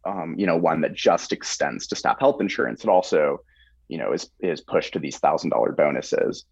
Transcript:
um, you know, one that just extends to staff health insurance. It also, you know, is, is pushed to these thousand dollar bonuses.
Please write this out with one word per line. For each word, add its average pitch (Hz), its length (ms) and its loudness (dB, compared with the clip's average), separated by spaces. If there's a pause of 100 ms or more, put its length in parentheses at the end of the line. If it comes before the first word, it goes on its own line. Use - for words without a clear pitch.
um, 85 320 -6
you 98 100 0
know, 85 100 4
one 80 240 2
that - 140 -2
just - 380 2
extends - 540 -4
to - 80 -6
staff - 240 0
health 135 220 2
insurance. 71 420 -2
It 110 80 0
also, 76 500 4 (480)
you 80 80 -8
know, 58 160 -2
is, - 160 -4 (120)
is 87 200 -2
pushed - 320 -2
to 98 60 -4
these 71 200 -6
thousand 80 320 0
dollar - 220 2
bonuses. - 800 0